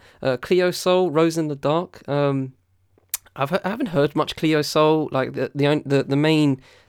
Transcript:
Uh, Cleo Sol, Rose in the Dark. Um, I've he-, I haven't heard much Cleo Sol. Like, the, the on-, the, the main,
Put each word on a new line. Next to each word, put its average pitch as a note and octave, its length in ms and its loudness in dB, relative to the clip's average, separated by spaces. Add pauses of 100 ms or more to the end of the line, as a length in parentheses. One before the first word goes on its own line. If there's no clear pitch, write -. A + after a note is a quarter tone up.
(200)
Uh, C3 140 0
Cleo F3+ 360 0
Sol, F3+ 380 0
Rose D#3+ 280 2
in D#3+ 100 -2
the D3 80 -6
Dark. D3+ 540 -4
Um, C#3 420 -2 (840)
I've C#3 120 -4
he-, F3 140 -4
I F#3 60 -4
haven't A#3 180 -6
heard D3 260 0
much D3+ 220 -2
Cleo D#3 260 0
Sol. D#3 520 2
Like, C3 220 -2
the, B2 200 -4
the C#3+ 120 2
on-, D3+ 180 2
the, C3+ 180 2
the C#3 140 -2
main, D3+ 420 2 (300)